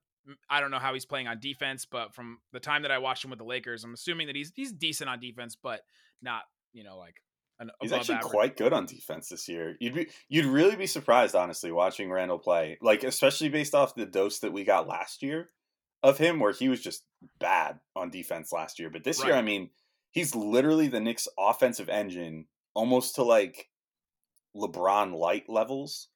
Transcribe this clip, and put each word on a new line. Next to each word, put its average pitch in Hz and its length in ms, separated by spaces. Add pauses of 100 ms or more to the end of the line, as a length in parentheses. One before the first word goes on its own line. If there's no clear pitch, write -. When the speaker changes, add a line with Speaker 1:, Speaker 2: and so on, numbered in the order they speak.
(280)
Speaker 1:
M-, 139 100 (120)
I 143 120
don't 139 100
know 135 80
how 131 160
he's 127 100
playing 131 220
on 117 120
defense, 135 460
but 117 300
from 117 240 (120)
the 127 80
time 147 220
that 143 100
I 135 60
watched 131 260
him 135 60
with 127 100
the 113 60
Lakers, 117 380
I'm 117 100
assuming 165 340
that 139 80
he's, 147 200
he's 262 180
decent 151 380
on 123 80
defense, 120 360
but 117 260 (420)
not, 120 180 (320)
you 117 100
know, 95 140
like, 87 240 (400)
an 113 100 (100)
Speaker 2:
He's 127 100
Speaker 1:
above 127 80
Speaker 2:
actually 117 160
Speaker 1:
average. 113 160
Speaker 2:
quite 107 240
good 117 160
on 98 140
defense - 420
this - 220
year. 82 320
You'd 120 120
be, 170 140 (220)
you'd 151 160
really 156 320
be 190 100
surprised, 120 480
honestly, 87 380
watching 92 360
Randle 90 300
play. 82 420
Like, 110 220
especially 143 460
based 147 260
off 139 200
the 113 100
dose 98 340
that 104 140
we 98 100
got 95 240
last 87 340
year 156 280 (520)
of 139 160
him, 160 220
where 104 140
he 131 160
was 127 100
just - 240 (340)
bad 80 420 (180)
on 87 140
defense 85 420
last 80 260
year. 82 100
But 80 140
this 151 180
year, 135 120
Speaker 1:
Right. 131 60
Speaker 2:
I - 20
mean, 101 300 (400)
he's 165 240
literally 135 520
the 120 140
Knicks' 113 260 (100)
offensive 107 520
engine, 87 560 (300)
almost 123 400
to, 135 80
like, 110 440 (880)
LeBron 98 640
light 85 320
levels. 127 680